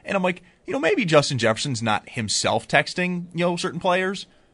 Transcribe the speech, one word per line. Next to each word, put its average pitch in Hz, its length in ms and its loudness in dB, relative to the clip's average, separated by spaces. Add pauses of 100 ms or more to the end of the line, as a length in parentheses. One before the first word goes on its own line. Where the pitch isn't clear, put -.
And 202 120 -2
I'm 190 80 0
like, 180 180 -2 (240)
you - 60 -6
know, 269 80 -2
maybe 320 240 2
Justin 147 340 4
Jefferson's 113 440 0
not 110 280 0
himself 110 560 -2
texting, 175 680 0
you 170 140 -8
know, 175 100 0
certain 170 240 -4
players. 185 460 0 (280)